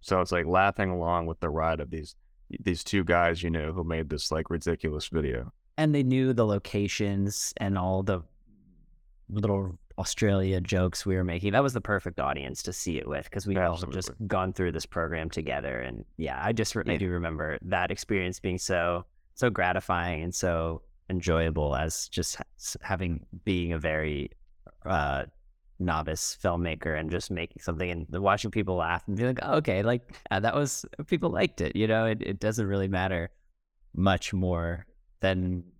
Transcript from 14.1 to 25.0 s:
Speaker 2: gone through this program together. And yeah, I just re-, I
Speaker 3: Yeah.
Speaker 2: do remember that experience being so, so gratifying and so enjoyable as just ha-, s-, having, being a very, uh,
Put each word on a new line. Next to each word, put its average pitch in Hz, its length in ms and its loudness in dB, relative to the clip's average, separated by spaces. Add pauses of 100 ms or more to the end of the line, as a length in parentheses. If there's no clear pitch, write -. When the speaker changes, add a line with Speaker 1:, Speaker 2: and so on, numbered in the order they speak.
Speaker 2:
gone 92 260 0
through 90 180 0
this 78 140 -4
program 80 440 -4
together. 67 500 -4
And 62 240 -8 (140)
yeah, 67 260 -4
I 107 80 2
just 110 240 0
re-, 107 120 -2
I 95 60 2
Speaker 3:
Yeah. 80 40 0
Speaker 2:
do 92 140 0
remember 80 520 -2
that 92 280 0
experience 92 480 -2
being 92 180 -2
so, 87 480 0 (300)
so 127 140 2
gratifying 90 760 0
and 87 100 -4
so 82 480 0 (280)
enjoyable 82 680 2
as 80 340 -2
just - 280 -4
ha-, - 60 -8 (160)
s-, - 220 -8
having, 87 440 -4 (180)
being 87 300 0
a 80 60 -2
very, 78 520 -2 (540)
uh, 73 400 0 (540)